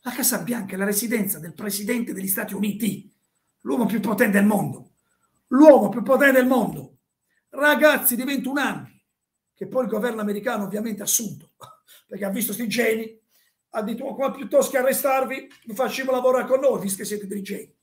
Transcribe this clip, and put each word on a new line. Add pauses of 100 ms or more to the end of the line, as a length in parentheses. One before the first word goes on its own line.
La
Casa
Bianca
è
la
residenza
del
presidente
degli
Stati
Uniti, (500)
l'uomo
più
potente
del
mondo, (560)
l'uomo
più
potente
del
mondo. (520)
Ragazzi
di
ventuno
anni, (520)
che
poi
il
governo
americano
ovviamente
ha
assunto, (540)
perché
ha
visto
sti
geni, (520)
ha
detto:
"Oh,
qua
piuttosto
che
arrestarvi, (160)
vi
facciamo
lavorare
con
noi,
visto
che
siete
dei
geni." (100)